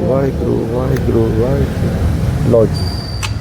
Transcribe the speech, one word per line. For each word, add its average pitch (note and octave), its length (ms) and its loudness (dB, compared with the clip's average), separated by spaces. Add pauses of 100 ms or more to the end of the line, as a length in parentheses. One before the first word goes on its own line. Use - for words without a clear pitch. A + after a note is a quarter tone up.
ਵਾਹਿਗੁਰੂ, A#2+ 640 0
ਵਾਹਿਗੁਰੂ, B2 580 0 (120)
ਵਾਹਿਗੁਰੂ। - 1080 0
ਲਓ A2+ 140 6
ਜੀ, F#2+ 220 -2 (540)